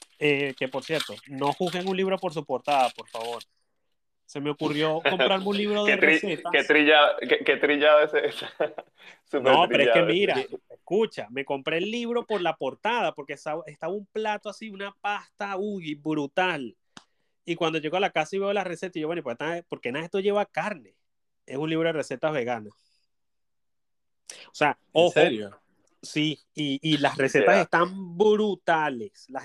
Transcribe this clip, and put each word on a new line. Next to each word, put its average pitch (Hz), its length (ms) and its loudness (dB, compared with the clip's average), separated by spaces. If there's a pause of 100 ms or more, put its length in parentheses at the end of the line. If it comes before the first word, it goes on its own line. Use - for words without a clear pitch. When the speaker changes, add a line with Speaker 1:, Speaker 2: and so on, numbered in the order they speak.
(200)
Speaker 1:
eh, 143 380 0
que 131 120 -4
por 131 160 -8
cierto, 147 280 -4 (140)
no 139 240 -2
juzguen 180 380 -4
un 190 80 -2
libro 190 200 0
por 180 160 -6
su 151 120 -8
portada, 131 460 0
por - 180 -16
favor. 117 340 -8 (800)
Se - 140 -12
me 143 100 -4
ocurrió 156 540 -2
Speaker 2:
<laughs> - 0 -
Speaker 1:
comprarme 190 420 2
un 202 120 -2
libro 208 260 0
de - 160 2
Speaker 2:
Qué - 20 -4
tri-, 156 200 4
Speaker 1:
recetas. 160 320 -4
Speaker 2:
qué 165 100 4
trilla-, 151 540 6 (100)
qué, - 160 2
qué 139 140 2
trillado 147 460 6
ese, 151 220 0
ese, - 220 -6
<laughs> - 800 -10
súper 135 260 2
Speaker 1:
No, 160 180 8
pero 131 140 4
es 120 60 4
que - 100 6
Speaker 2:
trillado - 100 4
ese. 165 40 2
Speaker 1:
mira, 180 220 2 (340)
escucha, 180 600 -4
me 135 140 -6
compré 143 360 -4
el 202 120 -4
libro 233 340 -4
por 208 160 -2
la 160 140 0
portada, 180 580 -4
porque 143 200 -12
esa-, 156 340 -8
estaba 160 260 -8
un 202 140 -10
plato 214 420 -6
así, 220 200 -14
una 196 320 -12
pasta, 202 560 -6
uy, 185 380 -6
brutal. 151 800 -4 (680)
Y 170 100 -4
cuando 165 240 0
llego 156 180 -4
a - 20 0
la 190 120 0
casa 165 260 -2
y - 20 -2
veo 202 140 -2
la 202 100 -2
receta, 180 340 -8
y 156 40 -6
yo, 151 60 -4
bueno, 170 120 -6
¿y 147 40 -8
por 120 140 -6
qué, 165 300 -6
por 139 140 -12
qué 120 100 -6
nada 151 120 -6
de - 20 -12
esto 196 160 -6
lleva 202 240 0
carne? 165 500 -8 (500)
Es 127 120 -10
un 156 120 -4
libro 160 180 0
de 165 60 0
recetas 143 380 -4
veganas. 117 400 -4 (1800)
O - 80 -20
sea, 147 160 2
Speaker 3:
¿En - 60 -6 (160)
Speaker 1:
ojo, 165 180 4
Speaker 3:
serio? 120 480 0 (420)
Speaker 1:
sí, 151 380 -4 (140)
y, 143 280 -4
y 156 180 2
las 139 180 0
recetas 139 380 4
Speaker 2:
Ya. 190 80 6
Speaker 1:
están 180 540 -2
brutales. 175 1120 0
Las 135 160 -12